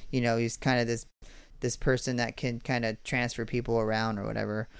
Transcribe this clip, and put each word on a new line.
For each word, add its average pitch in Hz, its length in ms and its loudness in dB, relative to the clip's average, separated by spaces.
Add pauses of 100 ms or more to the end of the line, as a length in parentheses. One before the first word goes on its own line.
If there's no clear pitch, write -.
(100)
You 127 120 2
know, 117 160 4
he's 117 180 0
kind 127 240 2
of 117 60 2
this, 117 180 -2 (560)
this 123 160 0
person 127 400 2
that 117 220 -2
can 117 220 -2
kind 120 260 0
of 110 180 -4
transfer 123 400 -2
people 117 340 0
around 110 400 2
or 101 60 -4
whatever. 107 440 -2 (120)